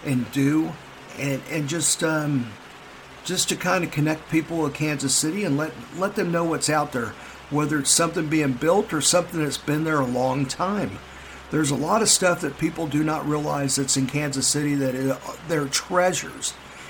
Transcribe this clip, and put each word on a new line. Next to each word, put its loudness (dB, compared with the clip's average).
and 0
do, 4
and, -2
and 0
just, 0
um, 2
just -2
to 0
kinda 2
connect 0
people 0
with 0
Kansas 0
City 0
and 2
let, -2
let -2
them 0
know 2
what's 0
out 2
there, -4
whether 2
it's 2
something 2
being 2
built 2
or 0
something 2
that's -2
been 0
there 2
a 2
long 0
time. -2
There's 2
a 0
lot 2
of 2
stuff 4
that -4
people 0
do 2
not 0
realize 0
that's 0
in 2
Kansas 0
City 2
that, 0
uh, 0
they're 0
treasures, 0